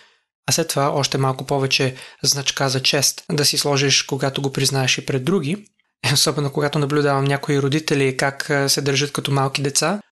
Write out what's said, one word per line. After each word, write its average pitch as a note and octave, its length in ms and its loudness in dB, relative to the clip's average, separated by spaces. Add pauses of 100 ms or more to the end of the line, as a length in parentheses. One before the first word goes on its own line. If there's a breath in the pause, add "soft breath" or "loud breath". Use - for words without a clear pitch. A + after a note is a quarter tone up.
(480 loud breath)
а C3 40 -2
след E3 160 0
това C#3+ 240 0
още C#3+ 260 0
малко C3+ 280 0
повече C3+ 500 0 (280 loud breath)
значка C#3 460 -2
за B2+ 120 0
чест - 500 0
да D3 140 0
си C#3+ 120 0
сложиш, C#3 460 2
когато C#3 380 -2
го C#3 100 -2
признаеш C#3 460 0
и C#3 80 -10
пред B2+ 200 -2
други. F3+ 400 -2 (400)
<laughs> B2 80 2
Особено C#3+ 380 0
когато D3 280 0
наблюдавам C#3+ 440 2
някои C#3 380 2
родители C#3 560 2
как, C#3 320 -2
а, C#3 200 2
се D3 120 2
държат C#3 320 0
като C#3 180 -4
малки C#3 300 0
деца. D#3 400 0 (100)